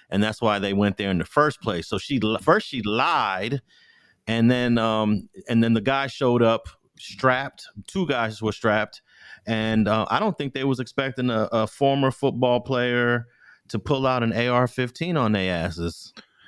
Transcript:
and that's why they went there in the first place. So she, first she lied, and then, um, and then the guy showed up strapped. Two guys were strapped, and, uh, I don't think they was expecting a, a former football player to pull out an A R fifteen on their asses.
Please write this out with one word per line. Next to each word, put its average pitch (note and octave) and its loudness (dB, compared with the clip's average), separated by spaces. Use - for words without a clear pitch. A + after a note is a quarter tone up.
and G2 0
that's G#2+ -2
why G#2 2
they G2 -2
went G2+ 2
there G2 -2
in F2 2
the E2 -2
first D3 0
place. F2 -4
So G#2 -6
she, B2+ -4
first F#3 2
she B2 -8
lied, A2+ -2
and A2+ 2
then, B2 2
um, A2 0
and A#2 4
then A#2 4
the A2+ 2
guy C3+ 0
showed A#2+ 0
up A2+ 2
strapped. C3 -2
Two F#3+ -2
guys A#2 -2
were G#2+ -2
strapped, G#2+ -2
and, A2 0
uh, A2 2
I B2+ 0
don't G3+ -2
think C#3+ -6
they C3+ -6
was C3+ 0
expecting B2+ -4
a, A2 0
a A2 2
former C#3 2
football B2 0
player A#2+ 0
to A2 -4
pull C3+ 0
out B2+ 2
an A2+ 0
A A#2 0
R B2 2
fifteen D#3+ -4
on A2+ 2
their F#2 0
asses. E2 -6